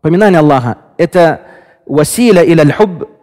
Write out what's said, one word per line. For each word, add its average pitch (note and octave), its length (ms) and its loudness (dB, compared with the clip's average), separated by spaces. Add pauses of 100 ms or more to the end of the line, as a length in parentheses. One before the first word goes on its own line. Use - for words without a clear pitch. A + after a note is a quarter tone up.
Поминание F3 400 0
Аллаха. C3 380 0 (180)
Это E3 460 -2 (440)
василя F3 560 0
иля E3 200 2
аль-хубб D#3 420 -2 (180)